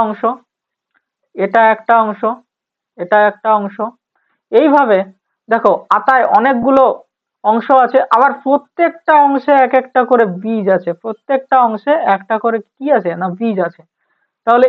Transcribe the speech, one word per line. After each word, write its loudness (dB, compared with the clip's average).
অংশ, -8
এটা -2
একটা -2
অংশ, -8
এটা -2
একটা -8
অংশ। -8
এইভাবে 2
দেখো, 0
আতায় 0
অনেকগুলো 2
অংশ -2
আছে, 0
আবার 2
প্রত্যেকটা -2
অংশে 0
এক 2
একটা 0
করে 2
বীজ -4
আছে, -6
প্রত্যেকটা -4
অংশে -4
একটা -6
করে -4
কি -14
আছে? 0
না, -6
বীজ -4
আছে। -8
তাহলে 2